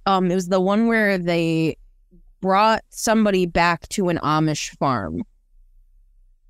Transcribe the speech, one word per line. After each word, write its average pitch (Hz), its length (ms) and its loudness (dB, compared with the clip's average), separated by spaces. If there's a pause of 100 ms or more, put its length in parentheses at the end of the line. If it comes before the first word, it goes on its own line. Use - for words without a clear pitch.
um, 190 240 2
it 175 60 0
was 185 140 -4
the 190 100 2
one 202 280 0
where 214 300 0
they 165 600 0 (640)
brought 202 480 2
somebody 214 560 0
back 170 440 0
to 185 200 -2
an 170 100 0
Amish 156 580 -2
farm. 98 460 -2 (1300)